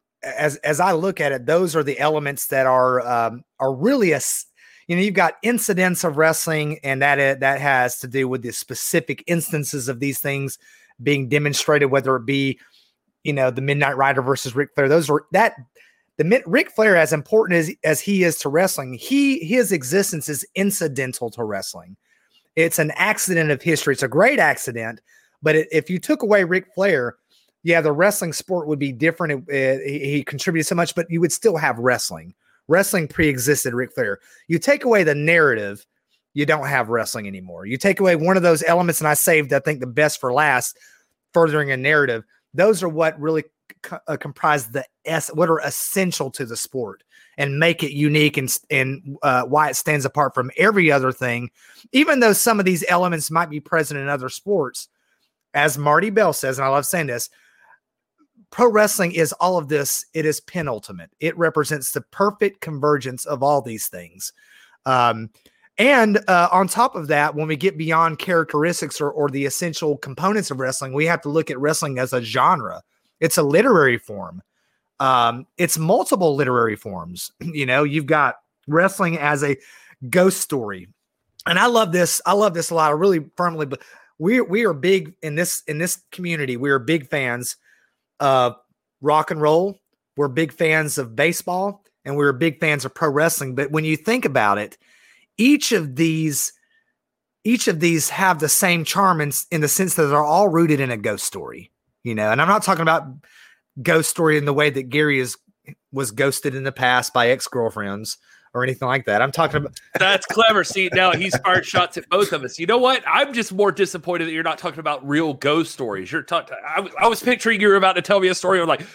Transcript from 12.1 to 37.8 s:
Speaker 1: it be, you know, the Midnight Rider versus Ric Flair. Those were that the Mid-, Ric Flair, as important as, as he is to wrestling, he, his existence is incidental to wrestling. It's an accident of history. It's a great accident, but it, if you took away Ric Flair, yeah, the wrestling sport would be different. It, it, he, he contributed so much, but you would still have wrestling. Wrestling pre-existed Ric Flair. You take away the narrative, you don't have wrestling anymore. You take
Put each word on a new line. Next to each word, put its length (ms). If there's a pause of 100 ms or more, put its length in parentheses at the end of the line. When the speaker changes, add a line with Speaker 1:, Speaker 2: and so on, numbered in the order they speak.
Speaker 1:
it 100
be, 320 (640)
you 80
know, 180
the 100
Midnight 360
Rider 260
versus 320
Ric 200
Flair. 140
Those 200
were 240
that 240 (640)
the 60
Mid-, 220
Ric 240
Flair, 260
as 160
important 460
as, 140 (120)
as 160
he 240
is 140
to 100
wrestling, 460
he, 460
his 320
existence 560
is 260
incidental 760
to 140
wrestling. 520 (580)
It's 240
an 140
accident 580
of 120
history. 320
It's 80
a 60
great 300
accident, 600 (420)
but 140
it, 160
if 160
you 100
took 240
away 220
Ric 300
Flair, 420 (480)
yeah, 160
the 120
wrestling 400
sport 340
would 120
be 140
different. 560
It, 60
it, 340
he, 240
he 120
contributed 420
so 80
much, 200
but 160
you 100
would 120
still 240
have 220
wrestling. 560 (340)
Wrestling 400
pre-existed 640
Ric 180
Flair. 260 (300)
You 100
take 260
away 200
the 100
narrative, 720 (480)
you 120
don't 200
have 220
wrestling 380
anymore. 400
You 100
take 240